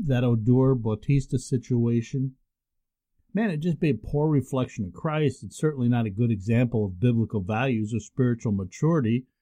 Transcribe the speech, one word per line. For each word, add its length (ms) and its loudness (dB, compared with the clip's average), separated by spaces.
that 180 2
Odor 500 4
Bautista 640 -2
situation, 960 -2
man, 140 0
it'd 120 -2
just 200 -2
be 100 2
a 40 0
poor 360 -2
reflection 560 -2
of 80 -12
Christ. 500 -2
It's 140 -16
certainly 320 0
not 160 2
a 40 -4
good 200 0
example 560 0
of 140 -10
biblical 420 0
values 500 -2
or 80 -2
spiritual 520 -2
maturity. 720 0